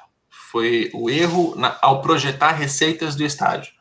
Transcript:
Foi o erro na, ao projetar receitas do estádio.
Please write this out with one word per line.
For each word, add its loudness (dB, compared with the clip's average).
Foi -2
o -4
erro 0
na, -2
ao 4
projetar 2
receitas -2
do -2
estádio. -2